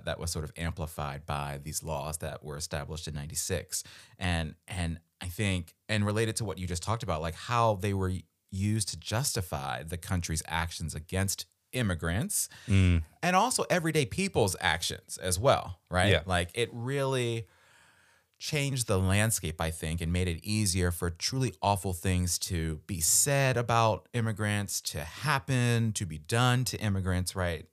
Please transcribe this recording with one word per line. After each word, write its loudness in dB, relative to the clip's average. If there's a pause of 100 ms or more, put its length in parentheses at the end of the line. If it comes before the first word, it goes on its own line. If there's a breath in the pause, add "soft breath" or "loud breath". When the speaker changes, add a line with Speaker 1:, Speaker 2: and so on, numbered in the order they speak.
Speaker 1:
that -2
was -6
sort -4
of -10
amplified -6
by -4
these -8
laws -6
that -8
were -10
established -8
in -6
ninety-six. -6 (340 loud breath)
And, -2 (100)
and -4 (220)
I -8
think, -2 (140)
and 2
related 2
to -4
what -4
you -4
just -4
talked -2
about, -2
like, -4
how 2
they 0
were 0 (400)
used 0
to -8
justify -4
the -8
country's -2
actions -4
against -4 (260)
immigrants 0 (180 loud breath)
Speaker 2:
Mm. 6 (180)
Speaker 1:
and 4
also 4
everyday 2
people's 2
actions -2
as -2
well, 4 (100)
right? 4
Speaker 2:
Yeah. 4
Speaker 1:
Like, 2
it 0
really -2 (880 loud breath)
changed -2
the 4
landscape, 2
I 2
think, -2
and -2
made 2
it -4
easier 2
for -2
truly -2
awful 2
things 0
to -2
be -6
said 4
about 2
immigrants, 0
to -6
happen, 2
to -4
be -6
done 2
to -4
immigrants, 0
right? -2